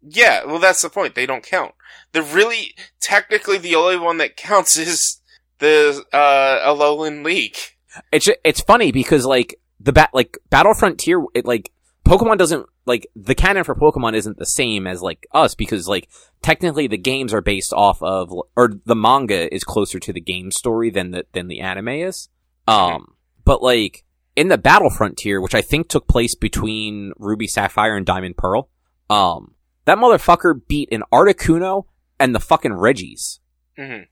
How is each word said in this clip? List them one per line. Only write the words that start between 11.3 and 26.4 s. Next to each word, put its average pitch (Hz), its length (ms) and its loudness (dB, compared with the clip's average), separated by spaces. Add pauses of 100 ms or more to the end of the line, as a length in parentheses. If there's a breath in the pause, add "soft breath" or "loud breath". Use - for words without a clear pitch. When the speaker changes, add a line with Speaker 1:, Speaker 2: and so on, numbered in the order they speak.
Speaker 2:
it, 123 100 -2
like, 120 260 -4 (340)
Pokemon 214 320 4
doesn't, 156 280 0 (200)
like, 123 300 -2
the 110 200 -2
canon 185 300 2
for 139 100 -6
Pokemon 113 400 2
isn't 104 220 -4
the - 80 -12
same 107 420 -2
as, 90 140 -8
like, 87 320 -10
us 147 220 2
because, 95 340 -6
like, 95 180 -4 (340 soft breath)
technically 156 460 -2
the 104 100 -4
games 127 360 -4
are 104 80 -2
based 98 320 -4
off 98 280 2
of, 90 300 -4 (240)
or 120 160 4 (140)
the 113 100 0
manga 110 580 0
is 92 120 -8
closer 98 340 -4
to 98 140 -12
the 90 80 -12
game 92 300 -10
story 117 380 -2
than 90 220 -6
the, 90 220 -10
than 90 140 -8
the 82 120 -12
anime 95 300 -8
is. 170 400 -10 (360)
Um, 110 120 4
Speaker 1:
Mm-hmm. 87 340 -2 (320)
Speaker 2:
but, - 180 2
like, 117 440 0 (320)
in 160 100 2
the 165 100 4
Battle 160 320 4
Frontier, 101 520 -4
which 95 140 -4
I 107 60 2
think 156 280 -4
took - 180 -4
place 120 280 2
between 107 840 -8